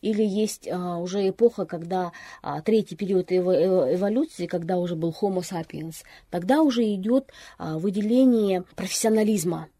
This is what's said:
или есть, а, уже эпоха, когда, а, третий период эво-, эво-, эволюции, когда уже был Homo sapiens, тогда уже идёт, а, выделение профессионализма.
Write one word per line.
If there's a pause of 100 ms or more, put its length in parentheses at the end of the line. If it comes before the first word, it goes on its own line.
или
есть,
а,
уже
эпоха,
когда, (280)
а,
третий
период
эво-,
эво-,
эволюции,
когда
уже
был
Homo
sapiens, (340)
тогда
уже
идёт, (300)
а,
выделение (120)
профессионализма. (120)